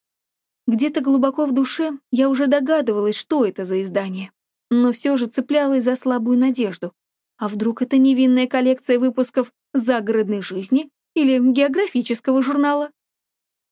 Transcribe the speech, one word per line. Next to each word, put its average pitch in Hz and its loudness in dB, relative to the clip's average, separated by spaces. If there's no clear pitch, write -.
Где-то 285 0
глубоко 269 0
в 277 -2
душе 277 -2
я 262 2
уже 269 0
догадывалась, 254 0
что 285 0
это 190 -6
за 185 -4
издание, 190 -6
но 240 2
все 277 -2
же 240 -2
цеплялась 269 0
за 247 0
слабую 247 0
надежду. 247 -2
А 220 -6
вдруг 214 -4
это 254 0
невинная 254 4
коллекция 254 0
выпусков 247 -2
«Загородной 220 0
жизни» 196 -2
или 269 2
географического 262 0
журнала? 285 0